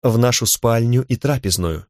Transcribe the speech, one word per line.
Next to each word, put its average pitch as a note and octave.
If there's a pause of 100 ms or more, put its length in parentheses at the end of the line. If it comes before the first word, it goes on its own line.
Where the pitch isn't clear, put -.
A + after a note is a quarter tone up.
В A2+
нашу A#2+
спальню A#2
и B2
трапезную. F#2